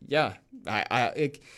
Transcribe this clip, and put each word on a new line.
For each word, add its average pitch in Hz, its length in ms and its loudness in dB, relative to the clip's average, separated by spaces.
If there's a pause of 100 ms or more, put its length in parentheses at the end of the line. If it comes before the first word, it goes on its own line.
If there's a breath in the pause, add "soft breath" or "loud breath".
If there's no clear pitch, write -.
yeah, 139 280 2 (320)
I, 104 240 0
I, 120 200 4
it, 147 320 -2 (160 loud breath)